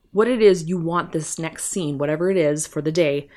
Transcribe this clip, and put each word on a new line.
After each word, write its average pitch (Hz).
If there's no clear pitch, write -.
what 214
it 247
is 180
you 180
want 170
this 156
next 165
scene, 147
whatever 151
it 190
is 151
for -
the 156
day, 143